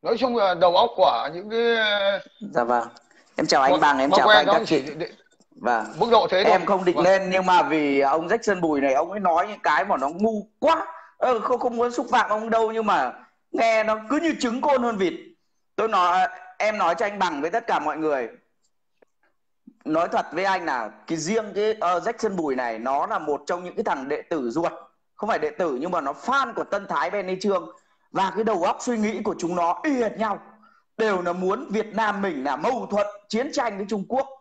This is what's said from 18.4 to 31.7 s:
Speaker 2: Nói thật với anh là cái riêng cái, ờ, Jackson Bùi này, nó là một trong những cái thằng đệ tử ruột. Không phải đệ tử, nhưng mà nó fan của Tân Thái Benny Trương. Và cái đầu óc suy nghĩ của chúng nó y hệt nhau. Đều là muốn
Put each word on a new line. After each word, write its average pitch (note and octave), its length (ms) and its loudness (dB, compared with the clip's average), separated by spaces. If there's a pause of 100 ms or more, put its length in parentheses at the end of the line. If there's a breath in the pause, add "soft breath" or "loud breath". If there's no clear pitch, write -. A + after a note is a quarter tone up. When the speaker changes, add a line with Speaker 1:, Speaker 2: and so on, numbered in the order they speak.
Speaker 2:
Nói D#3+ 240 0
thật A3 240 -2
với E3+ 120 -4
anh F#3 200 0
là B2 260 -4 (160)
cái E3 120 -4
riêng G#3 360 -2
cái, G#3+ 260 0
ờ, F3 180 0
Jackson G#3 380 -4
Bùi D3+ 180 -2
này, A#2+ 240 -4
nó C#3 280 -2
là G#3 120 -4
một D3+ 280 -4
trong F3+ 180 -6
những F3+ 120 -12
cái G#3+ 80 -4
thằng D3 240 -4
đệ D3 140 -4
tử C3+ 280 -4
ruột. E3 220 -2 (420)
Không G#3 140 -8
phải G3 100 0
đệ D3+ 120 -2
tử, D3 300 -2
nhưng E3+ 100 -4
mà F3 100 -2
nó C#3 120 -4
fan B3+ 420 -2
của A#3 100 -4
Tân G3+ 220 -6
Thái E3 240 -2
Benny F#3 300 -4
Trương. F3+ 300 -2 (400 soft breath)
Và F#3 240 -2
cái G#3+ 100 -2
đầu G#3 180 0
óc G3+ 180 0
suy A#3+ 180 -2
nghĩ G#3+ 240 -2
của G#3 160 -2
chúng F3 180 -4
nó E3+ 260 0
y C4+ 200 0
hệt G#3 160 -4
nhau. G#3 200 -4 (580 soft breath)
Đều G3+ 260 0
là F3 100 -2
muốn F#3+ 380 -2